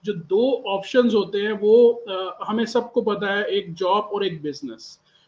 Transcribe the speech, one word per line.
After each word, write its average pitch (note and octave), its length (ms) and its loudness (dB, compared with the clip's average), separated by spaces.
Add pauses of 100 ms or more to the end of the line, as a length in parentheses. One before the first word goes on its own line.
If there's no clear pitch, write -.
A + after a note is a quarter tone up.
जो G#3 80 -4
दो G#3+ 540 0
options G#3 460 2
होते G3+ 280 0
हैं, G#3+ 100 -2
वो, A3+ 600 4
uh, F#3+ 360 -6
हमें G#3+ 180 0
सबको A#3 360 -2
पता G3+ 320 -2
है, G3+ 100 -2
एक F#3+ 300 -4
job F#3+ 300 0 (100)
और G3+ 120 -2
एक D#3+ 160 -6
business। C#3 580 -12 (280)